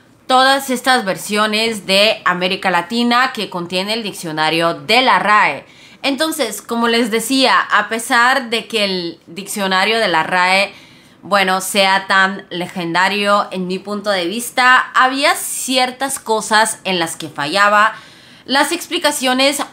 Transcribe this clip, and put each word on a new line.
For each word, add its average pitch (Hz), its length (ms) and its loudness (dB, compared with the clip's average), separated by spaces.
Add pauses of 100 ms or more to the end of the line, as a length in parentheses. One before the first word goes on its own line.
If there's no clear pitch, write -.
(280)
todas 262 420 2
estas 247 340 0
versiones 208 800 -2
de 196 380 2
América 185 460 -2
Latina 240 640 0
que 208 180 -8
contiene 185 440 -4
el 226 100 -6
diccionario 165 720 -2
de 160 280 0
la 220 160 4
rae. 185 480 2 (360)
Entonces, 277 600 -4
como 233 240 -2
les 233 240 2
decía, 226 480 2
a 208 300 0
pesar 240 600 0
de 226 200 -4
que 214 160 -2
el 180 420 -4
diccionario 190 720 -2
de 226 80 2
la 170 160 2
rae, 185 500 2 (500)
bueno, 190 380 0
sea 190 460 2
tan 196 440 2
legendario 190 1000 0
en 185 160 -6
mi 185 140 -4
punto 208 300 -6
de 185 160 -2
vista, 247 680 0
había 269 400 2
ciertas 254 840 -4
cosas 220 640 0
en 185 160 -2
las 165 160 -4
que 160 120 -12
fallaba. 202 640 2 (520)
Las 294 260 0
explicaciones 285 920 -2 (100)